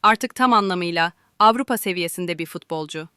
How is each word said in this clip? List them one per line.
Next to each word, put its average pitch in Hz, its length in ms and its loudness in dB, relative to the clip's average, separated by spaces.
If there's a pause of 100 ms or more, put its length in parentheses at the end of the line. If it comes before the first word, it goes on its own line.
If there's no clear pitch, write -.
artık 220 320 2
tam 254 180 2
anlamıyla 175 600 0 (260)
Avrupa 226 380 4
seviyesinde 175 600 -4
bir 165 80 -6
futbolcu. 160 720 -10